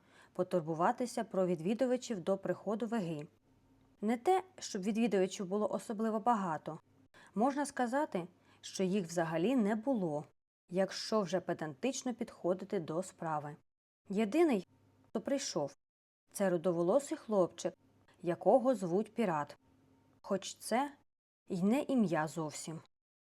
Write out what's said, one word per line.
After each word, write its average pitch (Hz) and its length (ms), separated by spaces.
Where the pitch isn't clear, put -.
потурбуватися 180 880
про 185 220
відвідувачів 214 800
до 196 140
приходу 220 480
Веги. 165 420
Не 226 160
те, 370 260
щоб - 220
відвідувачів 196 640
було 202 260
особливо 214 480
багато. 185 600
Можна 269 300
сказати, 247 600
що - 220
їх 185 240
взагалі 170 480
не 220 200
було, 185 500
якщо 190 520
вже 175 180
педантично 175 760
підходити 190 680
до 160 240
справи. 151 520
Єдиний, 220 580
хто 220 120
прийшов, 240 540
це 196 180
рудоволосий 175 680
хлопчик, 180 560
якого 220 540
звуть 190 380
Пірат. 165 440
Хоч - 340
це 277 360
й 180 140
не 233 180
ім'я 170 460
зовсім. 156 540